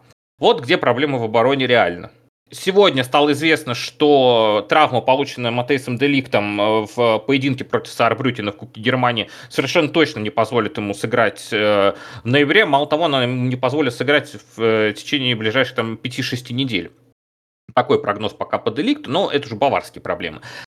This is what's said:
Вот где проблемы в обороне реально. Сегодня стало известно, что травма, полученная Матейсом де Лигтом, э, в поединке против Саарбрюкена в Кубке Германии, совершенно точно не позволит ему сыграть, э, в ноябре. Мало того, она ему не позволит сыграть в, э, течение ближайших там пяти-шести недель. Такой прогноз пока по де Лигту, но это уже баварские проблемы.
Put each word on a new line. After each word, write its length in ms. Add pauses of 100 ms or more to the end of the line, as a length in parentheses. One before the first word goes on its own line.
(400)
Вот 220
где 160
проблемы 420
в 40
обороне 440
реально. 440 (400)
Сегодня 520
стало 300
известно, 400
что 960
травма, 320
полученная 500
Матейсом 460
де 100
Лигтом, 540
э, 340
в 240
поединке 460
против 260
Саарбрюкена 600
в 60
Кубке 240
Германии, 480 (200)
совершенно 400
точно 300
не 100
позволит 480
ему 160
сыграть, 580
э, 420 (300)
в 40
ноябре. 380
Мало 220
того, 180
она 180
ему 240
не 80
позволит 380
сыграть 420 (200)
в, 60
э, 320
течение 420
ближайших 400
там 220
пяти-шести 560
недель. 380 (840)
Такой 280
прогноз 320
пока 260
по 120
де 100
Лигту, 280
но 220
это 160
уже 80
баварские 460
проблемы. 400 (260)